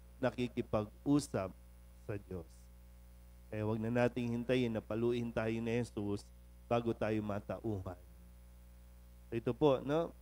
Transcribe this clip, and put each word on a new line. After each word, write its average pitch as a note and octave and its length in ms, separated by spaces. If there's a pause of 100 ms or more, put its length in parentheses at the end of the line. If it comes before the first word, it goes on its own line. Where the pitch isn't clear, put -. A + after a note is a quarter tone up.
(220)
nakikipag-usap A#2+ 1300 (560)
sa A2 80 (140)
Diyos. F2+ 180 (1040)
Kaya G#2+ 160
wag A2+ 160
na A2 80
nating A#2+ 400
hintayin A#2+ 400
na G#2+ 80
paluin A#2 480
tayo A2+ 240
ni A2+ 240
Jesus G#2 480 (440)
bago A#2 280
tayo G#2+ 240
matauhan. G2+ 800 (1300)
Ito A#2 200
po, C3 320
no? D#3 380